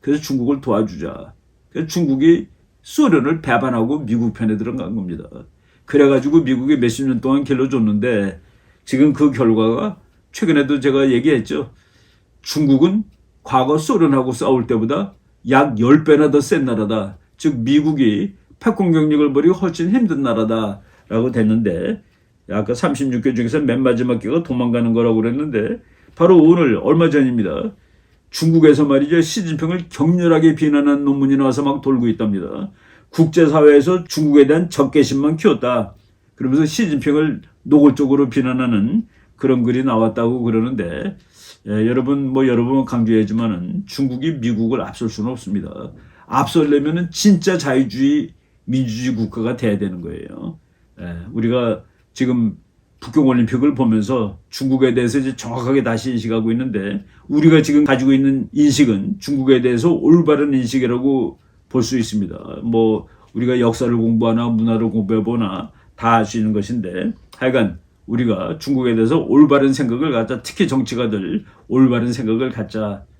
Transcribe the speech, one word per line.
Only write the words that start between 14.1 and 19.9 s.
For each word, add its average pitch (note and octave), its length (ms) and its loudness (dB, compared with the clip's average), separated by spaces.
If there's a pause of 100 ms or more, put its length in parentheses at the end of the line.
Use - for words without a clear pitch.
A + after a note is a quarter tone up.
싸울 B2 340 0
때보다 B2+ 480 -2 (360)
약 C3+ 300 2
열 D3 240 4
배나 D3+ 260 4
더 C#3+ 100 4
센 C#3+ 240 0
나라다. G#2+ 540 -4 (180)
즉 C#3+ 240 -2
미국이 C#3 720 0 (260)
패권 G3 320 0
경쟁을 D3+ 400 2
벌이기 D3 220 2
훨씬 F3 360 -2